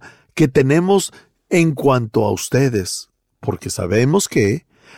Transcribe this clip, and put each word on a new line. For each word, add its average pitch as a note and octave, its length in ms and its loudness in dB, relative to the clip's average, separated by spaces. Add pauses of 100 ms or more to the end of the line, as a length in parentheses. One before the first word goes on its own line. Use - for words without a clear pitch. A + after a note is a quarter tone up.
(360)
que D#3 120 2
tenemos D#3+ 640 2 (380)
en E3 240 2
cuanto A#2+ 520 0
a G#2 60 0
ustedes, A#2+ 800 -4 (300)
porque - 320 -8
sabemos A#2 560 0
que A2+ 400 0 (300)